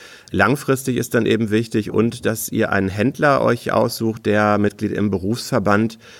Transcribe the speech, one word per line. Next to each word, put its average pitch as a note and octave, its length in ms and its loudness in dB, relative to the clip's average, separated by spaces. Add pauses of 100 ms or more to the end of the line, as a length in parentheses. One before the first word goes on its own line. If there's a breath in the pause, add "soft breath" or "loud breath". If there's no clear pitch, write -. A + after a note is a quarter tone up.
(320 loud breath)
Langfristig B2+ 640 0
ist - 180 -4
dann A2+ 120 2
eben G#2+ 260 2
wichtig A2 400 -2
und A2+ 340 0
dass A2 220 -4
ihr A2 240 -2
einen G2 160 2
Händler B2+ 540 0
euch A#2+ 320 0
aussucht, A2+ 520 -2
der G#2 340 2
Mitglied G#2 340 -2
im G2+ 180 0
Berufsverband G#2 880 0 (200 loud breath)